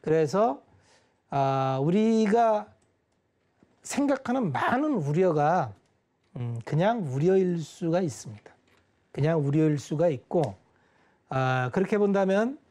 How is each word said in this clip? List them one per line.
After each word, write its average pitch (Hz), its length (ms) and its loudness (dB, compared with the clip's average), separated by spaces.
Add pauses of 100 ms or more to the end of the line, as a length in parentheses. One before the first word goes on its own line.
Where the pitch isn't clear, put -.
그래서, 175 600 0 (680)
아, 135 520 0
우리가 214 840 2 (1120)
생각하는 262 680 -2
많은 302 440 -2
우려가, 151 800 0 (640)
음, 120 300 -6
그냥 180 480 0
우려일 180 460 2
수가 165 420 -4
있습니다. 123 500 -10 (600)
그냥 156 260 0
우려일 147 400 2
수가 170 300 -2
있고, 127 460 -2 (760)
아, 131 440 -2
그렇게 190 240 0
본다면 202 640 0 (100)